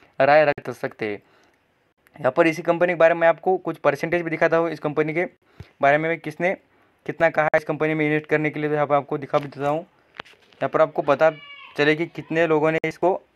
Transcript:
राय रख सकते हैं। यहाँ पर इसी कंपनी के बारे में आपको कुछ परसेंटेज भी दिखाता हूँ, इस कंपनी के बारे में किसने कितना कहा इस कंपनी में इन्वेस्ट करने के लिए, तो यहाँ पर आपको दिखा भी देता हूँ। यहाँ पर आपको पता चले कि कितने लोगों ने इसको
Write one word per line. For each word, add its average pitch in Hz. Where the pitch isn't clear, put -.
राय 147
रख 143
सकते 120
हैं। 104
यहाँ 131
पर 170
इसी 160
कंपनी 170
के 165
बारे 165
में 165
आपको 165
कुछ 165
परसेंटेज 160
भी 165
दिखाता 160
हूँ, 170
इस 156
कंपनी 156
के 170
बारे 139
में 160
किसने 175
कितना 160
कहा 156
इस 156
कंपनी 156
में 156
इन्वेस्ट 151
करने 151
के 147
लिए, 151
तो 151
यहाँ 147
पर 147
आपको 143
दिखा 143
भी 143
देता 139
हूँ। 151
यहाँ -
पर 151
आपको 151
पता 147
चले 147
कि 160
कितने 165
लोगों 156
ने 160
इसको 247